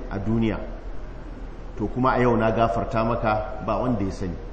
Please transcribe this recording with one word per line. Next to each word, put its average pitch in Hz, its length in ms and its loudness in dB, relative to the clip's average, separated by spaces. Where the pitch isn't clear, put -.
a 98 80 -4
duniya. 107 400 2
To, 107 100 0
kuma 127 240 2
a 120 80 4
yau 120 160 6
na 110 160 4
gafarta 113 520 2
maka, 113 600 0
ba 104 140 0
wanda 120 260 0
ya 95 80 0
sani." 87 240 -4